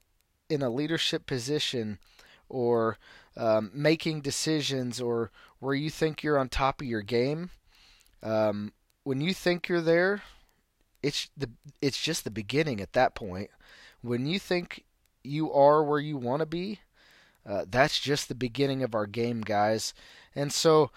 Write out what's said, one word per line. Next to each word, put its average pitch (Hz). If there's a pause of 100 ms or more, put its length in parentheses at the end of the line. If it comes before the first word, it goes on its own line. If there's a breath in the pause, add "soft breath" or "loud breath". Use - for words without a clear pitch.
(480)
in 143
a 127
leadership 151
position 123 (500 soft breath)
or, 117 (400 loud breath)
um, 110
making 156
decisions 135
or 117 (280 loud breath)
where 135
you 147
think 156
you're 151
on 131
top 135
of 147
your 113
game, 139 (720 soft breath)
um, 107 (320)
when 135
you 170
think 175
you're 175
there, 175 (800 loud breath)
it's -
the, 131 (300)
it's 139
just -
the 113
beginning 113
at 92
that 123
point. 98 (520 loud breath)
When 120
you 180
think - (400)
you 147
are 147
where 147
you 151
wanna 135
be, 175 (640 soft breath)
uh, 98
that's 123
just 139
the 135
beginning 131
of 117
our 107
game, 117
guys. 107 (400 loud breath)
And 143
so, 156